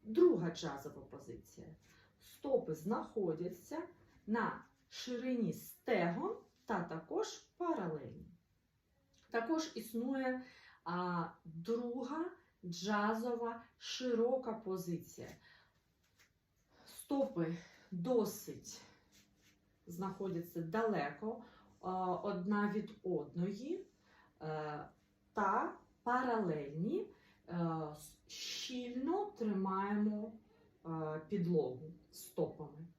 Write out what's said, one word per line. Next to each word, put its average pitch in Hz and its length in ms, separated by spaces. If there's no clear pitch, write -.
Друга 220 480
джазова 147 520
позиція, - 640
стопи - 540
знаходяться 180 1080
на 214 380
ширині 240 640
стегон 220 840
та 185 180
також 165 540
паралельні. 160 720
Також 240 440
існує, 254 680
а, 175 400
друга 240 840
джазова 220 960
широка 247 760
позиція. 175 840
Стопи 175 720
досить - 800
знаходяться 175 760
далеко, 208 800
а, 185 340
одна 202 580
від 208 180
одної, 196 840
е, 151 460
та 214 420
паралельні, 220 1040
е, 175 60
с-, - 200
щільно 254 1000
тримаємо, 208 960
е, 160 420
підлогу 156 640
стопами. - 760